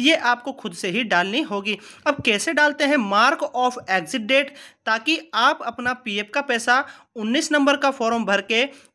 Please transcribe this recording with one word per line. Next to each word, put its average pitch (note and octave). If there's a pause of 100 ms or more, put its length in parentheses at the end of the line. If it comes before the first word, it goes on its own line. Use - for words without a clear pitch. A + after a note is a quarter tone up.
ये D4
आपको B3
खुद G#3
से G3
ही G#3+
डालनी G3
होगी। G3+ (300)
अब D4
कैसे G#3+
डालते D4
हैं C#4+ (100)
mark B3 (120)
of B3 (120)
exit F#3+
date, C#4 (320)
ताकि A3+ (180)
आप C#4
अपना A#3+
पीएफ़ G#3
का C#4+
पैसा B3+ (320)
उन्नीस A#3+
नंबर C#4+
का C#4
फॉर्म A#3
भर G3+
के, A3+ (300)